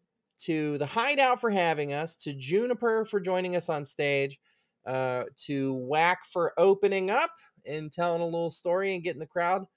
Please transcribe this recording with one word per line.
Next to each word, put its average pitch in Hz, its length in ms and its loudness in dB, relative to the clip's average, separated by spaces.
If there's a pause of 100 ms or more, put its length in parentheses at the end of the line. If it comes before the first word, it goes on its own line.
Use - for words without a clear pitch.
(420)
to 151 360 -2
the 143 80 0
Hideout 262 540 2
for 233 100 0
having 160 420 2
us, 156 260 -4
to 151 140 -8
Juniper 220 720 0
for 208 140 -4
joining 180 380 -2
us 170 120 -4
on 147 160 -2
stage, 139 540 -2 (460)
uh, 127 400 -2 (120)
to 135 380 -2
Whack 151 500 2
for 170 340 0
opening 196 500 4
up 285 220 2 (340)
and 151 280 -8
telling 170 280 0
a 170 40 0
little 170 260 -2
story 190 440 0
and 175 100 -6
getting 147 160 -4
the 156 60 -8
crowd 180 380 0 (120)